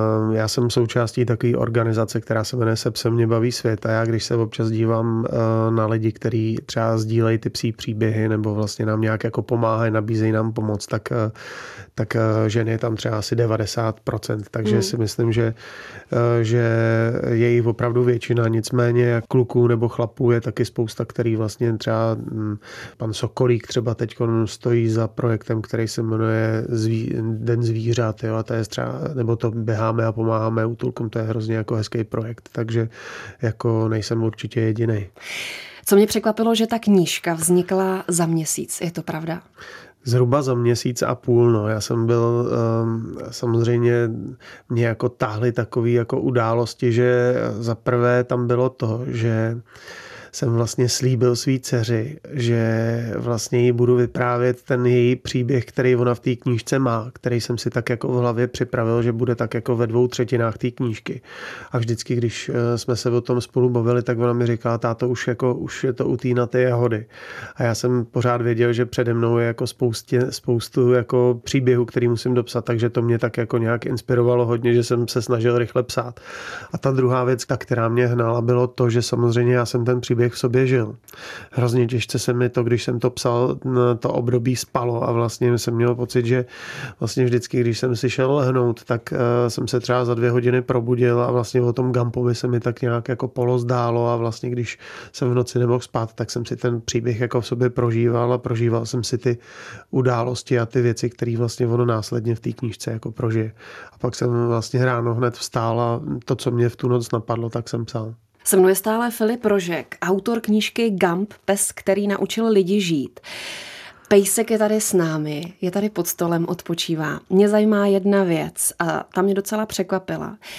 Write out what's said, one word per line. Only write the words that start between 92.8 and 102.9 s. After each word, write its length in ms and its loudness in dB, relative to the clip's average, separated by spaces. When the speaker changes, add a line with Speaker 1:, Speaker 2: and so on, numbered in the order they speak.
Speaker 1:
nějak 260 -2
jako 200 -4
polozdálo 800 0
a 80 2
vlastně, 340 -4
když 280 -4
jsem 180 -2
v 40 2
noci 240 0
nemohl 220 2
spát, 340 -4
tak 160 -6
jsem 140 -4
si 120 -6
ten 240 -2
příběh 400 -2
jako 200 0
v 60 -6
sobě 240 0
prožíval 600 2
a 60 0
prožíval 480 0
jsem 180 -4
si 140 -2
ty 200 0
události 680 0
a 80 0
ty 160 0
věci, 280 0
které 260 -4
vlastně 300 -2
ono 180 2
následně 500 0
v 60 -10
té 120 -6
knížce 380 -8